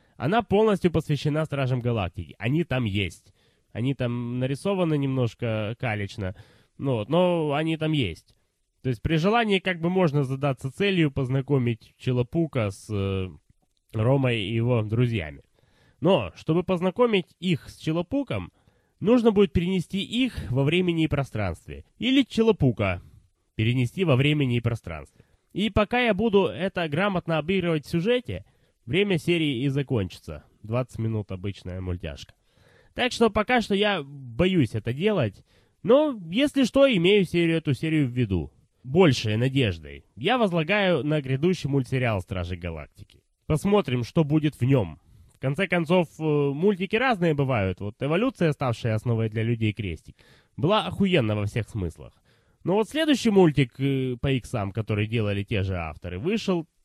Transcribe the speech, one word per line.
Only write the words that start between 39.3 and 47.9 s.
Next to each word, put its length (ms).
надеждой 680
я 220
возлагаю 640
на 160
грядущий 500
мультсериал 500
«Стражи 360
Галактики». 640
Посмотрим, 560
что 220
будет 300
в 100
нём. 360
В 40
конце 280
концов, 420
э, 40
мультики 760
разные 380
бывают. 460
Вот 220